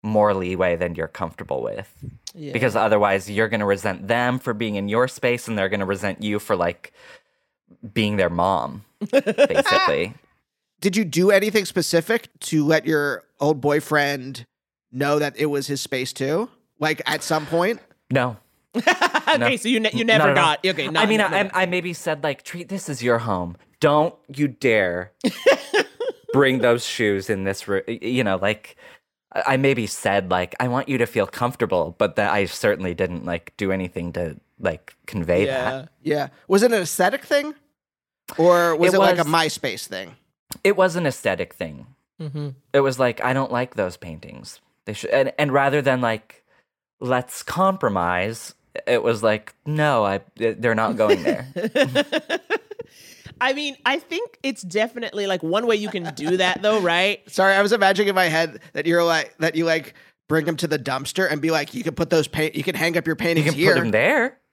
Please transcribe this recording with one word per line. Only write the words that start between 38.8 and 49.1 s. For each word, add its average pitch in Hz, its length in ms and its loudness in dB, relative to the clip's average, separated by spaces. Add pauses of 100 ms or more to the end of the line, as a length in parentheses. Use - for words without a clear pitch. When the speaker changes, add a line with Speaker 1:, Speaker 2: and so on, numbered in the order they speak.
Speaker 1:
It 190 40 4
Speaker 3:
it, - 20 6
like, 180 160 6
a 170 80 0
Speaker 1:
was 147 40 0
Speaker 3:
MySpace 151 600 0
thing? 92 280 -10 (480)
Speaker 1:
It 196 140 2
was 185 180 2
an 170 120 0
aesthetic 95 480 -2
thing. 76 320 -12 (340)
Speaker 2:
Mm-hmm. 147 280 -8 (240)
Speaker 1:
It 139 80 6
was 131 180 0
like, 120 240 0
"I 127 100 0
don't 135 180 -2
like 123 240 -4
those 92 220 -2
paintings. - 600 -16 (260)
They 107 80 -8
should," - 160 -8
and, 131 300 2
and 147 120 0
rather 139 300 2
than, 127 200 2
like, 113 420 -4 (560)
"Let's 127 420 -4
compromise," 107 1120 -2 (340)
it 117 160 2
was 117 180 0